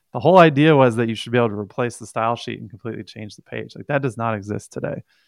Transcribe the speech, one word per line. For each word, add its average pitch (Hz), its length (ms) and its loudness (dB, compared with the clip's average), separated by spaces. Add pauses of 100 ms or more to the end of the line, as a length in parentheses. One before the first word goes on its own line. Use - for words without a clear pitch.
(120)
the 123 80 -8
whole 175 200 6
idea 156 360 6
was 123 220 4
that 117 100 0
you 113 80 -4
should 117 160 -12
be 120 60 2
able 120 120 2
to 101 60 -8
replace 110 420 -6
the 117 80 -18
style 117 300 -4
sheet 117 240 -10
and 110 100 -16
completely 110 340 -12
change - 340 -18
the - 60 -20
page. 110 340 -14
Like, - 100 -16
that 143 140 -2
does 127 160 -4
not 117 180 -4
exist 104 380 -8
today - 300 -8 (240)